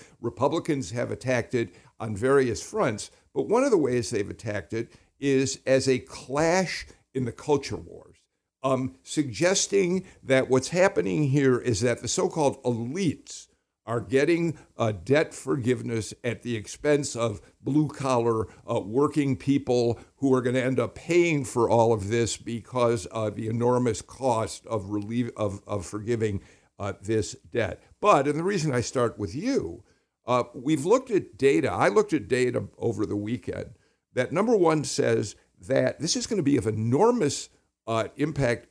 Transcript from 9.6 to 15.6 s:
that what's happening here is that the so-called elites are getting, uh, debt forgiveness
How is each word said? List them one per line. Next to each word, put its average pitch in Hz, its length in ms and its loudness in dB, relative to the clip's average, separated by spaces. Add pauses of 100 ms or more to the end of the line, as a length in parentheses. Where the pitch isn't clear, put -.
that 131 280 2
what's 127 180 2
happening 180 640 2
here 135 280 4
is 113 220 -2
that 120 220 0
the 120 80 -6
so-called 160 540 0
elites 127 840 -4 (380)
are 113 140 -4
getting, 147 580 2 (200)
uh, 113 160 0
debt 139 400 0
forgiveness 120 800 -4 (100)